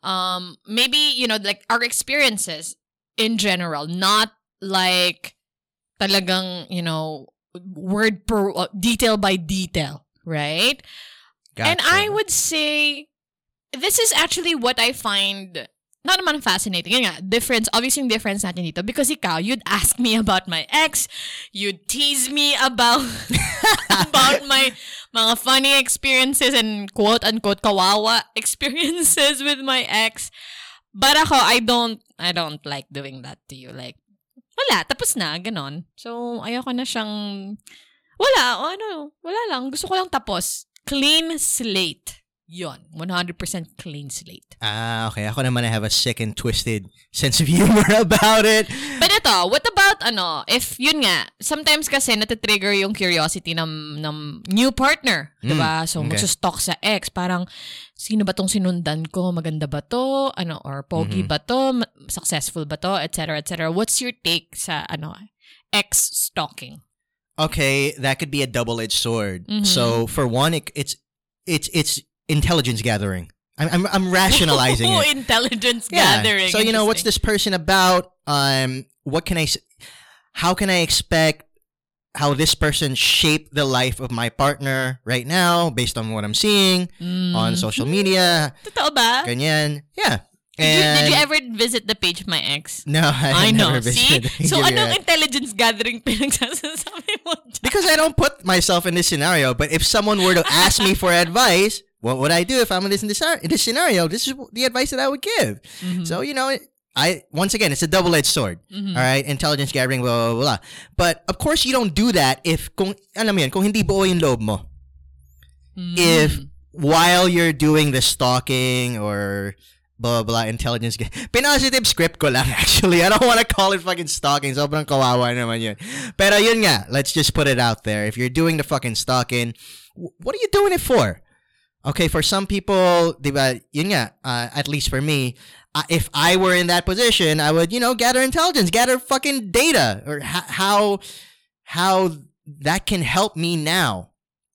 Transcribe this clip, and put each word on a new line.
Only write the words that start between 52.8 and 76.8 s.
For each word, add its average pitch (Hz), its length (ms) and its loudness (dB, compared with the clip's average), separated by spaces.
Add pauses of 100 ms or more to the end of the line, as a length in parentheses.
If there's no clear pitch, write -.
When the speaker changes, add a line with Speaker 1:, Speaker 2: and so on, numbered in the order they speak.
Speaker 1:
curiosity 170 640 -2
ng, 156 480 -8
ng 151 480 -10
new 247 160 4
partner, 247 720 0
Speaker 2:
Mm, 120 160 -6
Speaker 1:
diba? 160 160 0 (160)
So, - 160 -4
Speaker 2:
okay. 151 80 -4
Speaker 1:
magsustalk - 480 -2
sa - 240 -2
ex, 208 240 -2
parang, 180 400 -4 (480)
"Sino 214 240 -2
ba 240 160 0
tong 190 100 -2
sinundan 175 640 -2
ko? 180 240 -2
Maganda 156 320 -4
ba 143 160 -6
to? 269 560 -2
Ano, 170 240 -8
or 143 240 -12
pogi 170 400 -2
Speaker 2:
Mm-hmm. 156 80 -4
Speaker 1:
ba 151 80 -2
to? 247 180 -2 (220)
Ma-, - 80 -4 (160)
successful 156 640 -6
ba 156 80 -6
to?" 185 240 -2
Et 160 160 -6
cetera, 156 240 -4
et - 80 -12
cetera. 160 240 -4
What's 214 240 -2
your 247 240 -4
take 165 320 -4
sa, 156 400 -8
ano, 156 240 -12 (560)
ex - 400 -2
stalking? - 720 -8 (560)
Speaker 2:
Okay, 139 560 0
that 135 240 -4
could 151 80 -8
be 139 160 -2
a - 20 -10
double-edged 117 460 -4
sword. 104 560 -4
Speaker 1:
Mm-hmm. 104 160 -2
Speaker 2:
So, 117 400 0
for 127 240 -2
one, 139 240 0
it, - 240 -6
it's, - 180 -6 (540)
it's, 160 240 -2
it's 160 240 0 (340)
intelligence 143 500 2
gathering. 101 460 -2 (320)
I'm, 151 100 0
I'm, 175 220 2
I'm 190 180 0
rationalizing 147 800 4
Speaker 1:
<laughs> - 80 2
Ooh, - 80 2
Speaker 2:
it. 294 80 2
Speaker 1:
intelligence 240 800 -2
Speaker 2:
Yeah. 208 320 4
Speaker 1:
gathering. 196 320 2
Speaker 2:
So, 214 80 2
you 220 80 2
know, 220 140 2